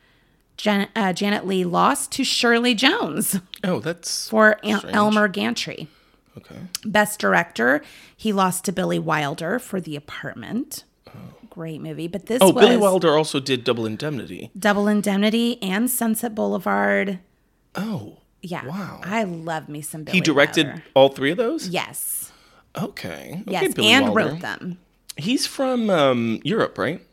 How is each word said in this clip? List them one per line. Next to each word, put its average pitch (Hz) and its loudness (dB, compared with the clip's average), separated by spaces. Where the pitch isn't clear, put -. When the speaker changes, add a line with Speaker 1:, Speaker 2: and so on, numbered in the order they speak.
Speaker 1:
Jan-, 202 0
uh, 196 0
Janet 202 -2
Leigh 185 0
lost 175 0
to 269 -2
Shirley 240 2
Jones 226 0
Speaker 2:
Oh, 180 0
that's - -6
Speaker 1:
for 214 6
El- 208 0
Speaker 2:
strange. - -8
Speaker 1:
Elmer 208 4
Gantry. 202 -6
Speaker 2:
Okay. - -20
Speaker 1:
Best 208 2
Director, 214 2
he 220 -2
lost 190 0
to 185 -2
Billy 175 0
Wilder 156 -2
for - -8
The 156 -8
Apartment. - -10
Speaker 2:
Oh. - -20
Speaker 1:
Great 160 -12
movie, 160 -8
but 185 -8
this 240 0
Speaker 2:
Oh, 190 10
Billy 214 8
Speaker 1:
was 220 2
Speaker 2:
Wilder 175 4
also 151 0
did 131 -2
Double 117 0
Indemnity. 110 -8
Speaker 1:
Double 202 2
Indemnity 208 2
and 196 -2
Sunset 226 -2
Boulevard. 202 0
Speaker 2:
Oh, 180 -8
Speaker 1:
Yeah. 175 -10
Speaker 2:
wow. 170 -10
Speaker 1:
I 214 -2
love 165 -8
me 151 -12
some 156 -12
Billy 170 -2
Speaker 2:
He 180 4
directed 151 2
Speaker 1:
Wilder. 160 -12
Speaker 2:
all 135 8
three 135 -2
of 180 -4
those? 240 -4
Speaker 1:
Yes. - -8
Speaker 2:
Okay. 85 -10
Okay, - -12
Speaker 1:
Yes, 285 -2
Speaker 2:
Billy 214 2
Speaker 1:
and 254 6
Speaker 2:
Wilder. 214 2
Speaker 1:
wrote 170 -10
them. 175 -10
Speaker 2:
He's 214 -2
from, 254 -2
um, 127 2
Europe, 175 -2
right? 127 -4